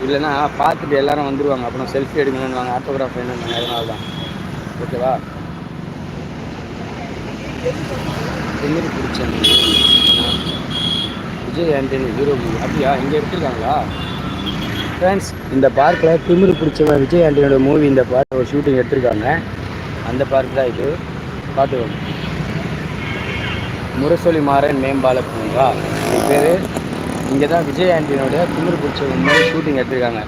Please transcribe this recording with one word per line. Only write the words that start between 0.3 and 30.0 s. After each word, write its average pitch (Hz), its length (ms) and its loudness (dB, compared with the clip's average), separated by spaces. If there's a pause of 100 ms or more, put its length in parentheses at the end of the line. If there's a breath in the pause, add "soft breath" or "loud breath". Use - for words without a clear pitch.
பார்த்துட்டு 160 440 0
எல்லாரும் 147 260 0
வந்துருவாங்க. 135 400 0
அப்புறம் 127 260 -6
செல்ஃபி 135 280 -2
எடுக்கணும்னுவாங்க, 131 520 -2
ஆட்டோகிராஃப் 135 440 -4
வேணும்னுவாங்க. 120 420 -4
அதனால 120 320 -4
தான். 104 120 -8 (760)
ஓகேவா? 123 320 0 (3500)
திமிரு 156 360 0
பிடிச்ச - 220 -4 (2250)
விஜய் 160 320 0
ஆண்டனி 131 300 0 (100)
ஹீரோ 143 240 2
மூவி. - 220 -2
அப்படியா? 147 260 2 (120)
இங்க 139 160 0
எடுத்திருக்காங்களா? 147 560 -2 (1200)
ஃப்ரெண்ட்ஸ், 185 340 0 (240)
இந்த 135 120 6 (120)
பார்க்கில் 160 500 4
திமிரு 180 320 6
பிடிச்சவன் 151 440 4
விஜய் 175 220 4
ஆண்டனியோட 143 400 6
மூவி 151 260 4
இந்த 131 100 6 (100)
பார்க் 131 260 2
ஒரு 123 140 0
ஷூட்டிங் 143 280 2
எடுத்திருக்காங்க. 120 460 2 (840)
அந்த 127 120 0 (100)
பார்க் 131 280 2
தான் 127 120 2
இது. - 140 -2 (680)
பார்த்துக்கோங்க. 127 420 0 (2000)
முரசொலி 165 400 4 (120)
மாறன் 139 320 4
மேம்பால 131 340 2 (140)
பூங்கா 117 360 2 (380)
இது 110 240 0
பேரு. 143 240 4 (800)
இங்க 139 180 4
தான் 170 160 2
விஜய் 170 300 2
ஆண்டனியோட 139 400 0 (160)
திமிரு 165 280 0
பிடிச்சவன் 135 440 0
மூவி 156 260 6
ஷூட்டிங் 156 300 0
எடுத்திருக்காங்க. 120 460 -2